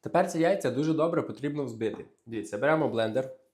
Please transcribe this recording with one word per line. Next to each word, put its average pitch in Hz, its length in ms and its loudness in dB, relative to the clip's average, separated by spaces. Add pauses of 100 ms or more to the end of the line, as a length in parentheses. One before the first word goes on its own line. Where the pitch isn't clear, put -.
Тепер 180 300 2
ці 170 80 -4
яйця 165 320 2
дуже 151 240 0
добре 160 280 2
потрібно 143 420 -4
взбити. 113 400 -4 (220)
Дивіться, 107 320 -6
беремо 147 300 2
блендер 113 420 0 (240)